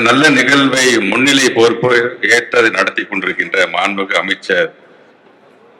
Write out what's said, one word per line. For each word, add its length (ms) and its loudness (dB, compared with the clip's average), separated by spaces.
நல்ல 180 2
நிகழ்வை 460 2
முன்னிலை 440 0
பொறுப்பு 380 2
ஏற்று 420 0
நடத்தி 280 -2
கொண்டிருக்கின்ற 680 -4
மாண்புமிகு 480 -2
அமைச்சர் 460 -2